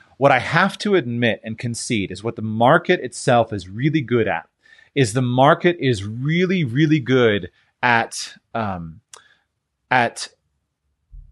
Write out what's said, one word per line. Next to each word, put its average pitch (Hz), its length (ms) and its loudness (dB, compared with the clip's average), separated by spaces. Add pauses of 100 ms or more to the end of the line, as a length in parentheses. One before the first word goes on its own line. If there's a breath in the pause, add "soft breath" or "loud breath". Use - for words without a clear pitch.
(180 soft breath)
What 135 120 4
I 131 100 4
have 180 380 0
to 208 160 0
admit 120 480 0
and 113 160 -12
concede 117 520 -4
is 95 120 -12
what 117 140 -6
the 110 60 -10
market 127 580 2
itself 120 520 0
is 92 160 -10
really 139 340 -2
good 113 260 0
at, 82 180 -4 (480 soft breath)
is 123 180 0
the 131 100 -2
market 147 580 2
is 120 240 -2
really, 160 600 -2
really 147 360 2
good 113 500 2 (320)
at, 117 520 0 (200)
um, 92 460 -8 (920 soft breath)
at, 123 380 0 (1040)